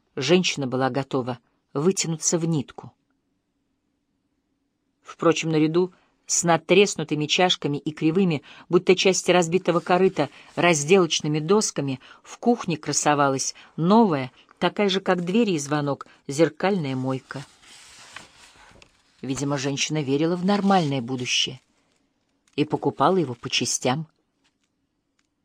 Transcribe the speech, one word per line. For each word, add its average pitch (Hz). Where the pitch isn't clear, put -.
женщина 147
была 131
готова 127
вытянуться 165
в 160
нитку. 151
Впрочем, 160
наряду 160
с -
надтреснутыми 165
чашками 156
и 151
кривыми, 160
будто 180
части 185
разбитого 175
корыта, 180
разделочными 156
досками, 156
в -
кухне 233
красовалась 143
новая, 165
такая 180
же, 190
как 180
двери 202
и 160
звонок, 143
зеркальная 147
мойка. 131
Видимо, 139
женщина 143
верила 147
в 180
нормальное 190
будущее 127
и 147
покупала 147
его 135
по -
частям. 135